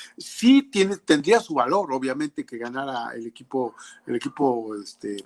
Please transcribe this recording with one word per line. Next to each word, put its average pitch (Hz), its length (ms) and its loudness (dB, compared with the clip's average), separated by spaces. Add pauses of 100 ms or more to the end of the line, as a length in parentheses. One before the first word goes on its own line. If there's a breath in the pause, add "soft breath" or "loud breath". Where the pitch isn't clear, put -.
(180 loud breath)
sí 269 440 4
tiene, 196 340 0
tendría 165 460 4
su 156 140 -8
valor, 143 360 2
obviamente, 131 540 -4
que 123 120 -14
ganara 120 560 -8
el 117 140 -10
equipo, 127 480 -6 (300 loud breath)
el 120 100 -4
equipo, 120 600 -2
este, 101 500 -10